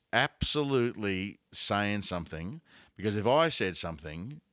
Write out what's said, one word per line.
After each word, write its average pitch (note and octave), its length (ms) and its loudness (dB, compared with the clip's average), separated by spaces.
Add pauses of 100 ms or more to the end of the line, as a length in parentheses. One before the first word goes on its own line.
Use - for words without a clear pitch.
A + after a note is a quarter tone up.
(140)
absolutely A#2+ 1300 0 (120)
saying G2+ 520 0
something, F2 580 -6 (340)
because G#2 220 0
if G#2 100 0
I D#3 220 4
said F#2 260 0
something, D#2+ 640 -8 (140)